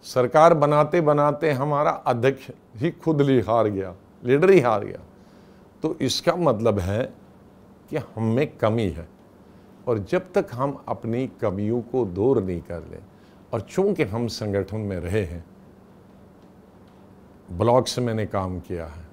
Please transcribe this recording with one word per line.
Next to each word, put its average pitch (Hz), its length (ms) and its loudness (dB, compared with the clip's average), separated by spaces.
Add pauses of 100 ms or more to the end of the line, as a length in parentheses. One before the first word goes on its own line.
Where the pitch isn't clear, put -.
सरकार 156 500 6
बनाते 147 480 2
बनाते 147 500 2
हमारा 147 400 0
अध्यक्ष 131 560 -2 (280)
ही 135 160 -2
खुद 156 300 0
ही 135 180 4
हार 110 280 2
गया, 95 280 -4 (280)
लीडर 143 260 4
ही 190 100 8
हार 117 260 2
गया। 50 140 -12 (840)
तो 165 200 -4
इसका 139 340 -2
मतलब 113 440 2
है 101 340 -4 (760)
कि 156 80 -6
हम - 260 -8
में 123 340 -2
कमी 110 320 0
है, 78 180 -12 (800)
और 117 120 0
जब 175 340 -4
तक 196 200 0
हम 135 340 -6
अपनी 120 400 -4
कमियों 107 540 -2
को 120 240 -2
दूर 101 380 0
नहीं 90 180 -4
कर 85 180 -12
लें, 80 240 -18 (500)
और 117 80 -2
चूंकि 185 420 -2
हम 117 240 -4
संगठन 101 500 -4
में 101 220 -6
रहे 90 240 -2
हैं, 85 220 -10 (2000)
ब्लॉक 117 360 2
से - 140 -4
मैंने 110 240 -2
काम 92 340 -4
किया 85 260 -10
है 78 280 -16